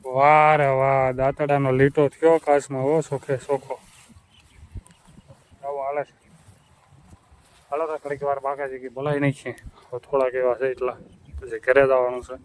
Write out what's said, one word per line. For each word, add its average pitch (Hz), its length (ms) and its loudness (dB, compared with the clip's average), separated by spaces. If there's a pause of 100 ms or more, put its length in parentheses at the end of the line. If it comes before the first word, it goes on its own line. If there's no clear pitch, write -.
(140)
વાહ 151 420 6
રે 147 100 2
વાહ, 135 460 2
દાંતડાનો 139 600 0
લીટો 139 360 4
થયો 160 300 4
કાચમાં, 139 440 0
ઓ 151 180 0
સોખે 139 360 -6
સોખો. 131 440 -6 (1800)
આવો 139 180 -8
હાલે 139 220 -6
છે. - 80 -18 (1600)
હાલો 156 160 -6
તો 156 100 -8
ઘડીક 143 260 -10
વાર 139 180 -4
બાકા 139 280 -6
છે 131 100 -12
કે 127 100 -14
બોલાય 139 320 -6
નહીં 143 120 0
છે. 127 180 -12
હવે - 480 -16
થોડાક 131 360 -2
એવા 127 200 0
છે 131 160 -4
એટલા. 123 260 -6 (440)
પછી 113 180 -12
ઘરે 131 240 2
જવાનું 127 400 0
છે. 127 220 -16